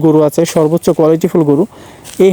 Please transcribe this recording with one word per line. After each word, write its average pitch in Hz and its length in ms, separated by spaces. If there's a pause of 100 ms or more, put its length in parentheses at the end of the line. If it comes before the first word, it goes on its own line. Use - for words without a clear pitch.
গরু 156 220
আছে, 165 140 (120)
সর্বোচ্চ 160 320 (120)
কোয়ালিটিফুল 165 520
গরু, 143 140 (600)
এই 190 80